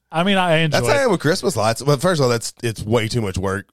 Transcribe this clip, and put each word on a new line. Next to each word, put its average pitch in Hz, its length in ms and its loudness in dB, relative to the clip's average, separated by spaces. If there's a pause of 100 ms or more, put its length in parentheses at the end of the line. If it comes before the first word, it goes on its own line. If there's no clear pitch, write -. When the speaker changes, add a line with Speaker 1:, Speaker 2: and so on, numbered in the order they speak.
(120)
Speaker 1:
I 160 120 -2
mean, 196 140 2
I 175 220 2
enjoy 160 180 2
Speaker 2:
That's 120 120 0
how 285 80 4
I 277 40 2
Speaker 1:
it. 269 40 2
Speaker 2:
am 233 60 2
with 165 80 0
Christmas 156 360 0
lights. 113 280 0
But 139 180 2
first 175 180 0
of 139 40 2
all, 123 80 4
that's, 117 200 -4 (120)
it's 113 180 -4
way 110 260 0
too 117 140 -2
much 95 160 -4
work 95 360 -4